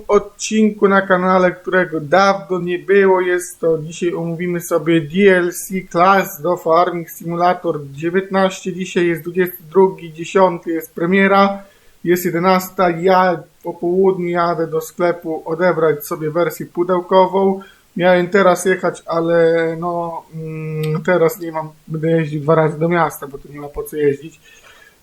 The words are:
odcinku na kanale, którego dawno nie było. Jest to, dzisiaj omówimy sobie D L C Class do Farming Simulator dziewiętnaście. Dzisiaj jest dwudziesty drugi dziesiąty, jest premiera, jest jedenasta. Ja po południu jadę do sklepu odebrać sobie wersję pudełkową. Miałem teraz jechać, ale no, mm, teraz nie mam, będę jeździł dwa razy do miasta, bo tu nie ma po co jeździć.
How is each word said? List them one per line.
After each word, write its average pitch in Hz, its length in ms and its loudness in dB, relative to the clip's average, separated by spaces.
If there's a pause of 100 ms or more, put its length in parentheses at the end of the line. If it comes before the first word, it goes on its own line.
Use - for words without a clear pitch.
odcinku 208 800 0
na 196 140 4
kanale, 185 500 2
którego 175 480 -2
dawno 185 580 0
nie 175 200 -4
było. 190 420 4
Jest 180 400 -4
to, 160 180 0
dzisiaj 165 360 -6
omówimy 170 460 -4
sobie 165 400 0
D 185 360 4
L 175 160 0
C - 220 -10 (160)
Class 185 520 2
do 175 140 0
Farming 170 540 0
Simulator 170 680 -2 (120)
dziewiętnaście. 190 800 -2
Dzisiaj 180 340 -2
jest 165 160 -2
dwudziesty 180 340 -4 (140)
drugi 175 420 2
dziesiąty, 170 580 0
jest 160 240 -6
premiera, 196 680 2 (420)
jest 175 200 0
jedenasta. 185 680 0
Ja 180 520 2 (200)
po 170 120 -10
południu 180 540 0
jadę 170 380 -2
do 156 140 -4
sklepu 170 640 -4
odebrać 160 640 0
sobie 156 240 -6
wersję 160 360 -2
pudełkową. 185 920 0 (360)
Miałem 180 320 2
teraz 185 360 2
jechać, 180 420 -2
ale 165 720 0
no, 170 420 -6 (120)
mm, 156 680 -6
teraz 165 380 2
nie 165 120 -8
mam, 156 160 -6 (200)
będę 160 220 -4
jeździł 156 300 0
dwa 147 140 0
razy 156 240 2
do 165 100 0
miasta, 160 380 0
bo 135 120 -14
tu 143 140 -20
nie 147 80 -16
ma 143 80 -12
po 147 140 -10
co 151 140 -12
jeździć. 147 440 -2 (640)